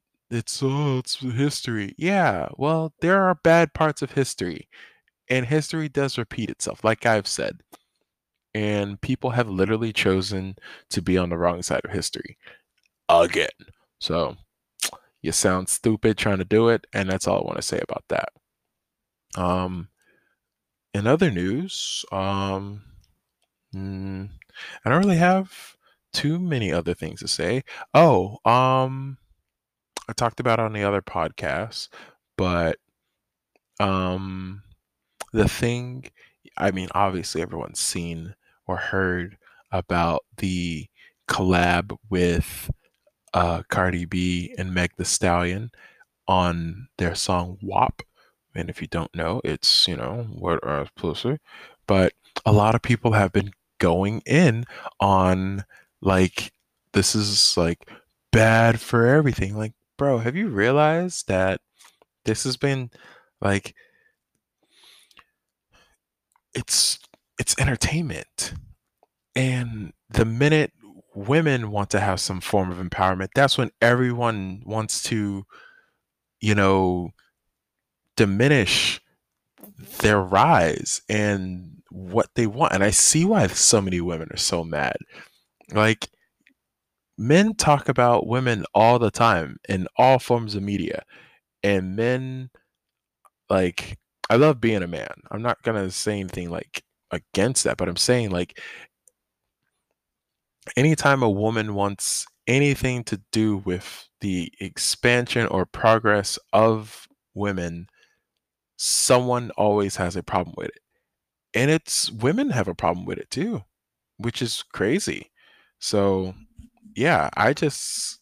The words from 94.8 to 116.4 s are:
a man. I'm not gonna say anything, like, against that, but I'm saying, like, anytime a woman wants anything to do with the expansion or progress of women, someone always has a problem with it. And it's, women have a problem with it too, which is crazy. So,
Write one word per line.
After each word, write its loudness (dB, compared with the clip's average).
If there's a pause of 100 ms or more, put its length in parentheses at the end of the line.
a -4
man. -10
I'm -8
not -4
gonna -2
say -4
anything, -8
like, -10 (260)
against -2
that, 0
but -2
I'm -6
saying, 0
like, -4 (2250)
anytime 4
a 4
woman 0
wants -4 (200)
anything 2
to -6 (120)
do 2
with -8 (120)
the -4
expansion 0
or -2
progress 2 (140)
of 2 (260)
women, -6 (880)
someone 2
always 2
has -2
a -4
problem -4
with -10
it. -14 (760)
And 2
it's, -2
women 0
have -2
a -6
problem -2
with -8
it -16
too, -6 (540)
which -6
is -4 (100)
crazy. -2 (500)
So, 0 (600)